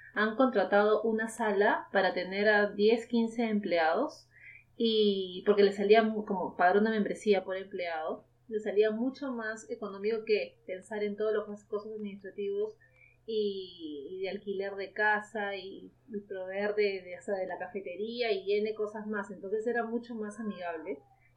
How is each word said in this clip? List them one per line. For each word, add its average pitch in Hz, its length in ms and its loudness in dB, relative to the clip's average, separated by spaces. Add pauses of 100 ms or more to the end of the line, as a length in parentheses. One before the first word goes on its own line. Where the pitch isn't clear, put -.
(160)
han 220 200 0
contratado 214 680 4
una 220 260 0
sala 214 600 2
para 185 220 4
tener 190 360 0
a 208 220 4
diez, 226 340 4
quince 233 420 0
empleados, 185 800 0 (480)
y 202 680 2
porque 202 160 6
les 196 140 6
salía 208 260 8
mu-, 220 240 0
como 180 300 -4
pagar 185 220 6
una 220 120 4
membresía 196 540 2
por 185 140 -6
empleado, 180 680 -6 (220)
les 214 160 -4
salía 214 260 4
mucho 262 420 -4
más 220 380 -8
económico 220 560 -4
que 202 400 0
pensar 190 380 -8
en 208 120 -4
todos 214 180 0
los - 120 -2
cos-, 208 220 -14
costos 214 260 -8
administrativos 202 840 -6 (520)
y, 180 840 -6
y 190 140 -8
de 185 80 -4
alquiler 196 440 -6
de 190 160 -8
casa 208 640 0
y, 190 360 -12 (160)
y 214 140 -8
proveer 196 520 -6
de, 202 300 0
de, 180 160 -14
o - 20 -20
sea, 202 140 -4
de 185 100 -2
la 175 140 -8
cafetería 214 720 -6
y 190 220 -2
N 214 200 0
cosas 214 320 -6
más. 208 240 -6
Entonces 196 380 -6
era 233 180 -2
mucho 233 300 -6
más 214 240 -8
amigable, 175 580 -8 (400)